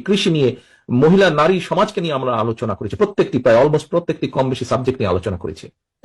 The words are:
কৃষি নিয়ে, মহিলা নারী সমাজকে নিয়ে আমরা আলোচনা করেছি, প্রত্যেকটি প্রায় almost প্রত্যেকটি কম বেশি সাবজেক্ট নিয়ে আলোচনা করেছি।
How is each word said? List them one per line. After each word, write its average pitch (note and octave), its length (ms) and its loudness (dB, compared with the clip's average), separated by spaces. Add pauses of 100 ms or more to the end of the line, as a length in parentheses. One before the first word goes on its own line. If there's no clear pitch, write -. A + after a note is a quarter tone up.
কৃষি G3+ 300 0
নিয়ে, C3+ 140 2 (520)
মহিলা F#3 260 6 (120)
নারী F3+ 160 2 (140)
সমাজকে G3+ 340 -2
নিয়ে D3+ 140 -4
আমরা B2+ 140 -4 (100)
আলোচনা A2 360 -4
করেছি, - 240 -8
প্রত্যেকটি G3 420 0
প্রায় A#2 180 6
almost D3+ 300 0
প্রত্যেকটি D#3+ 340 -4 (100)
কম C3+ 160 0
বেশি B2 200 -6
সাবজেক্ট B2+ 280 -2
নিয়ে F#2+ 140 -2
আলোচনা F#2 280 -4
করেছি। - 240 -10 (380)